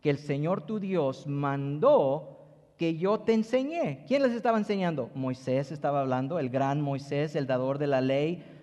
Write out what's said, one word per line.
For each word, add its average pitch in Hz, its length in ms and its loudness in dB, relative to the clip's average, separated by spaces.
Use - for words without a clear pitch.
que 151 100 0
el 143 80 2
Señor 151 440 -2
tu 214 160 -6
Dios 185 480 -2
mandó 143 1120 2
que 165 200 0
yo 196 240 2
te 220 120 0
enseñé". 254 760 0
¿Quién 277 160 2
les 254 100 4
estaba 233 260 2
enseñando? 185 560 -2
Moisés 131 580 -2
estaba 143 300 0
hablando, 131 360 -2
el 135 120 -2
gran 139 300 0
Moisés, 143 560 -2
el 143 100 -2
dador 131 320 0
de 147 80 0
la 139 140 2
ley, 143 440 0